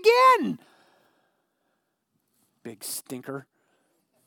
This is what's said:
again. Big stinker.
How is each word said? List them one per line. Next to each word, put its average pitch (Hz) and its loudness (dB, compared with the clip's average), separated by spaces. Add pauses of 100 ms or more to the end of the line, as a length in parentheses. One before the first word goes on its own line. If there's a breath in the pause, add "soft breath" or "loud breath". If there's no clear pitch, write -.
(400)
again. 233 -6 (2000 soft breath)
Big 113 -18
stinker. 135 -12 (800)